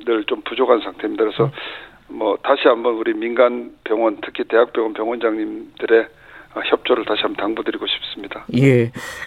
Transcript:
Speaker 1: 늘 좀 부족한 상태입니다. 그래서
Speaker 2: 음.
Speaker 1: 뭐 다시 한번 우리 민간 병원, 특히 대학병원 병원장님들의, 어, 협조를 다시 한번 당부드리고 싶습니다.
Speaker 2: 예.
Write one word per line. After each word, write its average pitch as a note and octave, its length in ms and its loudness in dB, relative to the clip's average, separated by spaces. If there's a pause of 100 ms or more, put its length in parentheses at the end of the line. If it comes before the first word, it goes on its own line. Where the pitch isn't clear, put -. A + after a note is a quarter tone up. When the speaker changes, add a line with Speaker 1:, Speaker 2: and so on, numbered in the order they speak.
Speaker 1:
늘 A2+ 220 0
좀 A2+ 160 -4
부족한 A#2+ 380 2
상태입니다. G#2+ 440 -2
그래서 G#2+ 220 0
Speaker 2:
음. - 720 -12
Speaker 1:
뭐 G#2+ 220 0
다시 C#3 280 4
한번 A#2+ 260 4
우리 A2+ 200 -2
민간 A#2+ 580 0 (100)
병원, A2 400 0
특히 - 220 -6
대학병원 A2+ 480 2
병원장님들의, A2 1120 0 (500)
어, - 80 -6
협조를 A#2+ 400 0
다시 G#2+ 180 -2
한번 G#2 220 -4
당부드리고 A2 400 -4
싶습니다. - 600 -8 (120)
Speaker 2:
예. B2 360 6 (340)